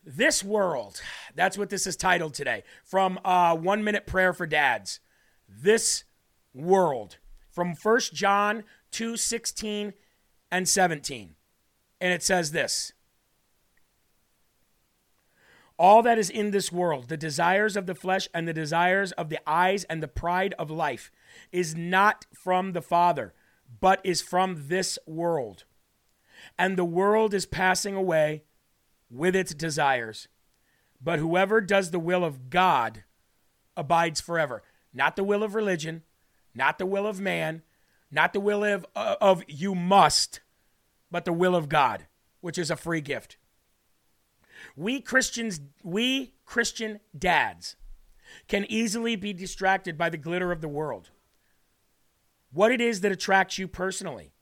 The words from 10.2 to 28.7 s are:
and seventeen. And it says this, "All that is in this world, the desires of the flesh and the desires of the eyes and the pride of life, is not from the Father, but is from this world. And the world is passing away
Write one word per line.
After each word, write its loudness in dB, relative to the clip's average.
and -2
seventeen. -2
And 0
it -4
says 0
this, -4
"All 10
that 4
is 0
in -2
this -2
world, -2
the -6
desires 2
of -4
the -6
flesh -2
and -4
the -4
desires 0
of -8
the -6
eyes 2
and -6
the -6
pride -2
of -8
life, -6
is -2
not 2
from -2
the -4
Father, 2
but 4
is 0
from -2
this -2
world. -4
And 0
the 0
world 2
is -2
passing 0
away 0